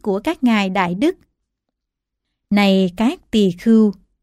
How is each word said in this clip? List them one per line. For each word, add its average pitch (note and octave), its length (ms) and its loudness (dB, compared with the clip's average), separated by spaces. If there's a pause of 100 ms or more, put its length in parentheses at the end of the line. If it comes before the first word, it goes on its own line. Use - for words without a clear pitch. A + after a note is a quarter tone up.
của G3 180 -4
các D#4 240 -6
ngài G#3+ 260 0
đại F#3 260 -4
đức." D4+ 220 -2 (1300)
Này F#3+ 480 2
các A#3+ 340 -4
tỳ G3+ 200 2
khưu, G#3+ 420 2 (300)